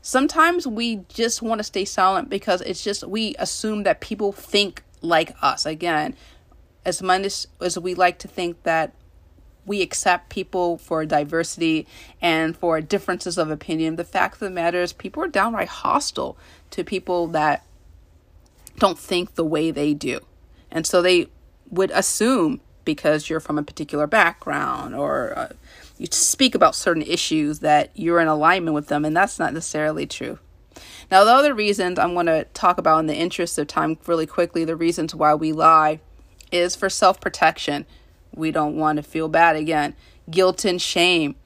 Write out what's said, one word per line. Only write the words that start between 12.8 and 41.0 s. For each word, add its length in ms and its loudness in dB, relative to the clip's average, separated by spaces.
of 140 0
opinion, 460 -4
the 80 -6
fact 300 -2
of 40 -20
the 100 -6
matter 320 -2
is 120 -4
people 280 -10
are 60 -4
downright 400 -2
hostile 680 -4
to 120 -6
people 440 -4
that 380 0
don't 200 2
think 380 -4
the 80 0
way 260 0
they 240 0
do. 280 -6
And 160 -4
so 140 4
they 260 4
would 220 0
assume 680 0
because 440 0
you're 120 -4
from 160 -4
a 60 -4
particular 440 -4
background 880 -2
or, 420 -2
uh, 120 -6
you 120 -10
speak 460 2
about 200 6
certain 280 0
issues 560 -2
that 340 2
you're 280 0
in 80 2
alignment 440 2
with 140 -4
them, 160 -2
and 120 -2
that's 220 0
not 160 -4
necessarily 540 -4
true. 320 -10
Now, 140 10
the 80 8
other 200 6
reasons 460 0
I'm 160 0
gonna 300 2
talk 320 2
about 220 4
in 80 0
the 100 -4
interest 420 -4
of 80 -4
time 300 -2
really 180 0
quickly, 380 -2
the 140 -4
reasons 360 -2
why 220 4
we 160 -2
lie 480 4
is 200 2
for 160 -2
self-protection. 960 0
We 160 -4
don't 280 -2
want 180 2
to 80 -4
feel 240 -6
bad 300 6
again. 360 -2
Guilt 340 2
and 180 0
shame. 540 2